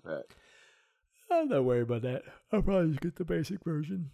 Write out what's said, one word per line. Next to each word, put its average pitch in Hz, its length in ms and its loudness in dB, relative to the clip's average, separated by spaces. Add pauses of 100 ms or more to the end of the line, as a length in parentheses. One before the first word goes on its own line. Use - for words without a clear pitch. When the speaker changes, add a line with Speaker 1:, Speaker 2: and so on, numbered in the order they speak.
Speaker 1:
pack. 80 200 -8 (1040)
Speaker 2:
I'm 330 200 2
not 139 160 2
worried 123 180 4
about 113 200 -2
that. 127 200 -4 (300)
I'll 208 100 4
probably 185 280 4
just 143 100 0
get 170 160 -4
the 180 80 -4
basic 170 400 -4
version, 156 500 -4